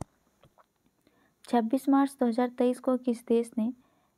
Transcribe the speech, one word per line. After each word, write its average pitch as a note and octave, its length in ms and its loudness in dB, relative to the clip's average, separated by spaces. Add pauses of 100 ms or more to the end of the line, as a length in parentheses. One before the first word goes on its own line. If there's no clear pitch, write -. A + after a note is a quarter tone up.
(1500)
छब्बीस A#3+ 420 -2
मार्च C#4 300 2
दो B3+ 60 2
हज़ार A#3+ 240 0
तेईस B3 300 -2
को B3+ 180 -2
किस B3 300 -4
देश A#3 300 0
ने A3 160 -4 (440)